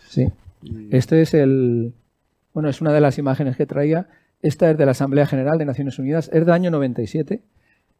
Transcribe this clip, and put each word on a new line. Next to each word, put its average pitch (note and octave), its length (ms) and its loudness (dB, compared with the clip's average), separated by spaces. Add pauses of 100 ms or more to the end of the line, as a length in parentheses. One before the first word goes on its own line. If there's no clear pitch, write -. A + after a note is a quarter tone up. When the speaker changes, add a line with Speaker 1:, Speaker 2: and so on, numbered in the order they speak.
Speaker 1:
Sí. - 200 0 (340)
Speaker 2:
Y G#2+ 340 -8
Speaker 1:
Este D#3+ 260 2
es D#3+ 120 0
el, B2+ 600 2 (600)
bueno, D3+ 160 -4
es C3+ 120 -6
una D3+ 120 0
de D3+ 80 4
las C#3 160 2
imágenes C3+ 400 -2
que D3 80 -2
traía. D3+ 420 -2 (340)
Esta D#3+ 280 2
es D#3 80 2
de D3 80 4
la C3+ 60 4
Asamblea C#3 340 2
General C#3+ 320 -2
de D#3 80 -4
Naciones C#3 340 -6
Unidas, D3+ 340 -4
es E3 120 2
del F3 60 4
año F3 180 2
noventa C3+ 320 -2
y G#2+ 60 -4
siete, D#3+ 340 -6 (580)